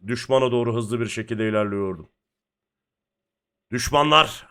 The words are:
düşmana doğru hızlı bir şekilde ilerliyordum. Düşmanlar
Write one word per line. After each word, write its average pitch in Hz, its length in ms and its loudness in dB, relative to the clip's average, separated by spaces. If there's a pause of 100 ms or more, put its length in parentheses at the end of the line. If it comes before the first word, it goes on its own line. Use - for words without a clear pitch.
düşmana 127 440 2
doğru 120 240 0
hızlı 117 240 -4
bir 113 80 -4
şekilde 110 420 -4
ilerliyordum. 101 600 -2 (1600)
Düşmanlar 147 800 2